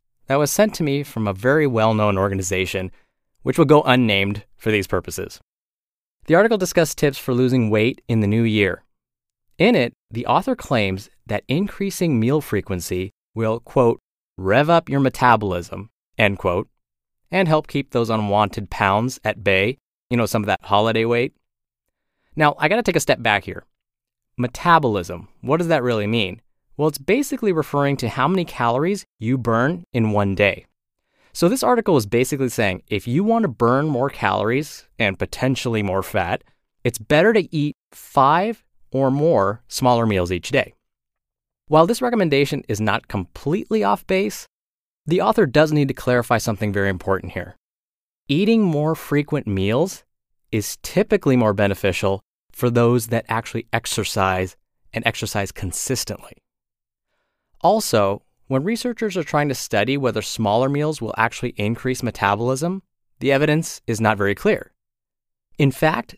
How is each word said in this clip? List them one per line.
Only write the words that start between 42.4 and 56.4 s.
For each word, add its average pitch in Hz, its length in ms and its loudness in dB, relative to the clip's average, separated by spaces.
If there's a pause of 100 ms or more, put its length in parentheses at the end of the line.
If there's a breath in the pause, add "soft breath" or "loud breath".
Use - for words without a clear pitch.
is 101 120 -4
not 107 280 -2
completely 180 760 -4
off 196 220 -2
base, 190 400 -4 (640)
the 170 140 2
author 208 260 2
does 151 240 2
need 147 160 2
to 131 80 -4
clarify 123 420 0
something 104 340 -4
very 98 180 0
important 92 420 -4
here. - 240 -12 (720)
Eating 208 360 2
more 156 320 0
frequent 147 500 -2
meals 107 580 -2 (480)
is - 300 -4
typically 190 540 0
more 110 180 4
beneficial 98 680 -2 (280)
for 123 200 -2
those 120 360 2
that 117 200 -4
actually 113 440 -6
exercise 95 840 -2 (380)
and - 120 -4
exercise 107 460 -2
consistently. - 800 -8 (1300)